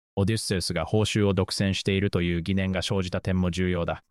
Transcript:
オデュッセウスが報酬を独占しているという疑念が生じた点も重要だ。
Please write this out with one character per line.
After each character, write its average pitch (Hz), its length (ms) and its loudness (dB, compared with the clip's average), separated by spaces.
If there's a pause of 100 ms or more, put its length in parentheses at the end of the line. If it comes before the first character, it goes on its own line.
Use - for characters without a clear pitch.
(160)
オ 98 80 2
デ 107 120 2
ュ - 20 -2
ッ - 20 -6
セ - 160 -2
ウ 90 60 0
ス - 120 -4
が 82 120 -2
報 107 160 2
酬 104 260 2
を 98 60 4
独 95 200 0
占 98 200 0
し - 100 -4
て 101 100 0
い 95 60 2
る 98 100 0
と 92 120 0
い 87 160 0
う 82 40 -2
疑 95 140 -2
念 95 160 0
が 92 100 -2
生 98 220 -2
じ 92 80 -6
た 95 100 -4
点 92 200 0
も 90 100 2
重 92 180 0
要 87 160 -2
だ。 80 260 -6